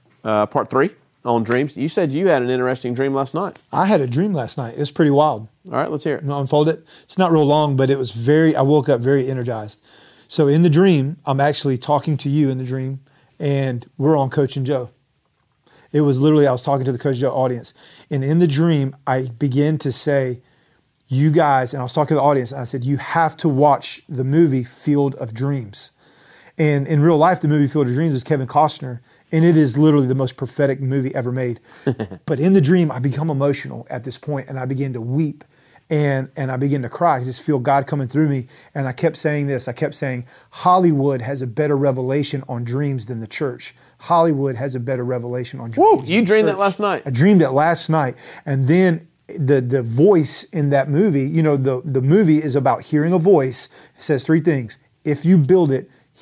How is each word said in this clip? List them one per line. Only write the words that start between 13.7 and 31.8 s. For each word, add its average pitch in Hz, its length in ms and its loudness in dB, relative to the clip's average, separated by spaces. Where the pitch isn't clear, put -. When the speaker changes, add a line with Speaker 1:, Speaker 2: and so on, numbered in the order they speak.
Speaker 2:
we're 151 200 2
on 135 120 -2
Coach 135 280 -2
and 135 80 -4
Joe. 127 240 -4
It 147 80 2
was 139 180 2
literally, 151 260 4
I 139 60 2
was 127 120 -4
talking 135 220 -2
to 135 60 0
the 120 80 -6
Coach 135 180 -2
Joe 127 140 -2
audience. 127 420 -4
And 135 120 -2
in 151 160 0
the 175 80 4
dream, 143 480 0
I 131 200 -2
began 143 400 0
to 139 120 -4
say, 131 500 -2
"You 143 240 2
guys," 143 420 2
and 139 60 -8
I 127 40 -6
was 120 100 -8
talking 147 160 0
to 160 60 2
the 143 60 2
audience, 135 300 2
and 139 80 -10
I 123 60 -8
said, 123 180 -8
"You 135 140 -2
have 165 400 -2
to - 120 -2
watch 143 600 0
the 127 160 -4
movie 139 400 2
Field 143 500 -2
of 113 180 -10
Dreams." 123 580 -8
And 147 300 0
in 147 140 2
real 160 160 6
life, 170 220 4
the 160 80 -2
movie 147 200 2
Field 143 200 0
of 120 60 -2
Dreams 151 220 0
is 123 100 -4
Kevin 135 220 -2
Costner, 139 520 -2
and 160 140 4
it 170 100 6
is 139 220 4
literally 147 300 4
the 131 80 0
most 131 200 -2
prophetic 139 460 -2
movie 135 340 -2
ever 123 160 -4
made. 123 280 -4